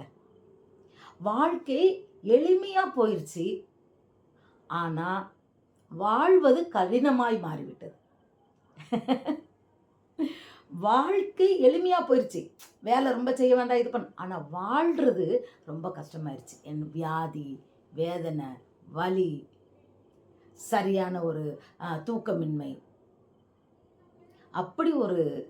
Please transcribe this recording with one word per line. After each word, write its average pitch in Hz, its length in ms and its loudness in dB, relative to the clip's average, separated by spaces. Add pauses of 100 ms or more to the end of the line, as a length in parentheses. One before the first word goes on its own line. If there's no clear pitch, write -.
(1200)
வாழ்க்கை 285 880 0 (160)
எளிமையா 370 580 4 (160)
போயிருச்சு, 190 680 -2 (1040)
ஆனா 170 640 -4 (580)
வாழ்வது 269 840 4
கடினமாய் 233 680 2
மாறிவிட்டது. 151 540 -10 (960)
<laughs> 254 560 -4 (1300)
வாழ்க்கை 320 840 4
எளிமையா 359 340 6
போயிருச்சு, - 520 0 (280)
வேலை 254 320 2
ரொம்ப 247 240 -2
செய்ய 254 200 6
வேண்டாம், 247 220 2
இது 240 120 0
பண்ண, 233 260 -6
ஆனா 180 380 -10
வாழ்றது 240 840 0 (260)
ரொம்ப 160 240 -8
கஷ்டமாயிருச்சு. 151 720 -12
என் 151 280 -8
வியாதி, 156 720 -6 (300)
வேதனை, 160 520 -4 (460)
வலி, 175 560 -2 (1040)
சரியான 190 720 -2
ஒரு, 151 360 -6 (220)
ஆ, 170 140 -8
தூக்கமின்மை, 156 840 -6 (1700)
அப்படி 311 400 -2
ஒரு 175 580 -2